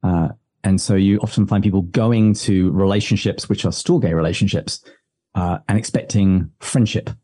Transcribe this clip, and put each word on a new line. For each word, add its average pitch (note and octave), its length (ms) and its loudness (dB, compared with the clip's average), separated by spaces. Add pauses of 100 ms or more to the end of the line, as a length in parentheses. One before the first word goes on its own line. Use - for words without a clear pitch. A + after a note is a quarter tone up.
Uh, E2+ 260 0 (360)
and F#2+ 160 2
so - 140 -2
you G2 260 2
often A2 260 0
find G2+ 160 0
people F#2+ 200 2
going G#2+ 520 2
to F#2 380 0
relationships, G2 760 0
which - 160 -2
are F2+ 60 0
storge A2+ 420 0
relationships, - 720 -2 (520)
uh, F2 240 -2 (100)
and G2+ 100 0
expecting F#2+ 720 0 (100)
friendship - 500 -2 (140)